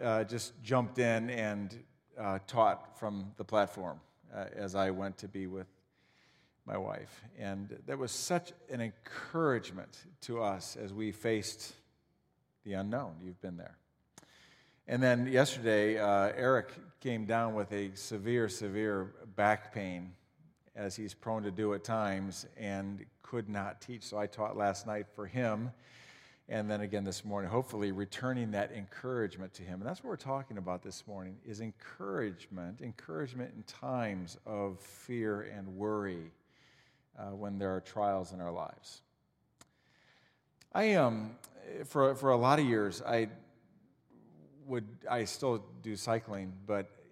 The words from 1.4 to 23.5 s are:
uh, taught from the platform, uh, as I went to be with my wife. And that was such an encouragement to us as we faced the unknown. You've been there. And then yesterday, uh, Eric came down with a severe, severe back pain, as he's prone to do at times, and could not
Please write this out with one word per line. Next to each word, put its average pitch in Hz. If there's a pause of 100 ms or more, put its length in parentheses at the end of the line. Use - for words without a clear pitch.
uh, 98
taught 107
from 101
the 107
platform, 95 (340)
uh, 98 (100)
as 98
I 95
went 95
to 101
be 98
with 92 (1000)
my 104
wife. 104 (140)
And 101
that 139
was 127
such - (180)
an 123
encouragement - (160)
to 117
us 98
as 101
we 107
faced 107 (880)
the 101
unknown. 101
You've 90
been 90
there. 87 (1080)
And 123
then 123
yesterday, 113
uh, 101
Eric 127 (300)
came 117
down 113
with 104
a 101
severe, 110
severe 101 (220)
back 104
pain, 90 (600)
as 101
he's 107
prone 110
to 104
do 104
at 98
times, 98 (100)
and 101 (200)
could 110
not 101